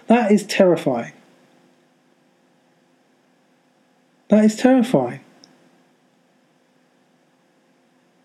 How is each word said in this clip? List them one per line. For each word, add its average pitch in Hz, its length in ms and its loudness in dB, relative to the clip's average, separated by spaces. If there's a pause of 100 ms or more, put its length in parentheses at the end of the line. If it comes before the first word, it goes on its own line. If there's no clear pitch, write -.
that 220 240 2
is 202 140 2
terrifying. 160 680 -2 (3250)
That 214 140 2
is 214 140 0
terrifying. 220 640 0 (3000)